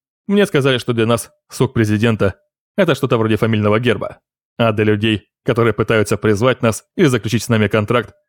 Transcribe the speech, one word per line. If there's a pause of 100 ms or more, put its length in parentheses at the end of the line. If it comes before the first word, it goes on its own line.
(280)
Мне
сказали,
что
для
нас (180)
сук
президента — (400)
это
что-то
вроде
фамильного
герба. (360)
А
для
людей, (160)
которые
пытаются
призвать
нас (100)
или
заключить
с
нами
контракт, (140)